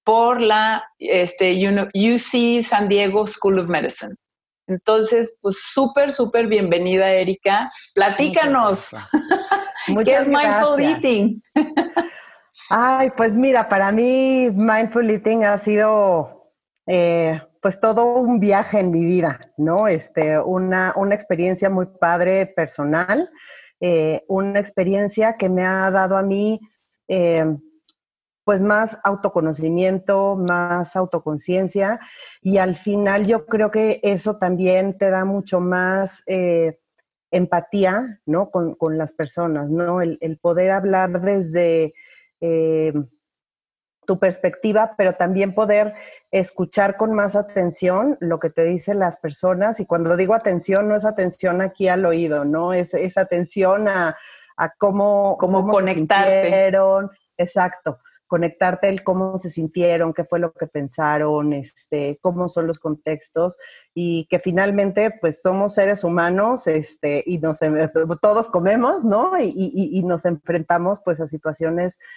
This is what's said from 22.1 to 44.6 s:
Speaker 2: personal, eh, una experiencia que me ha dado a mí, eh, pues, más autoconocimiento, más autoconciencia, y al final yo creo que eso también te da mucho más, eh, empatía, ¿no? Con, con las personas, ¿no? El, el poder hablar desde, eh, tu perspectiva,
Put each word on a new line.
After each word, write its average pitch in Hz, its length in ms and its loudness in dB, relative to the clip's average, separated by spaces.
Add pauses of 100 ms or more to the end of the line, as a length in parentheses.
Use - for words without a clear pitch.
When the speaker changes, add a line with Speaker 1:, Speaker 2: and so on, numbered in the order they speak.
Speaker 2:
personal, 175 840 -2 (500)
eh, 160 480 0
una 196 320 -2
experiencia 202 800 0
que 190 100 0
me 185 160 0
ha 190 260 0
dado 190 280 2
a 190 40 0
mí, 208 380 -2 (480)
eh, 170 360 2 (1000)
pues, 202 160 0
más 214 420 0
autoconocimiento, 190 1300 0
más 175 600 -2
autoconciencia, 185 1040 -2 (420)
y 196 160 2
al 185 180 0
final 202 500 0
yo 226 200 0
creo 214 240 0
que 214 320 0
eso 202 340 0
también 185 640 0
te 196 100 2
da 190 160 0
mucho 196 360 -2
más, 185 640 -2
eh, 170 520 0 (520)
empatía, 185 960 0
¿no? 175 240 -2
Con, 170 240 -2
con 156 240 -2
las 156 160 -6
personas, 151 560 -4
¿no? 175 320 -2
El, 165 180 -4
el 160 180 -8
poder 175 320 0
hablar 185 520 0
desde, 170 720 0 (480)
eh, 160 500 0 (1120)
tu 190 120 0
perspectiva, 208 800 0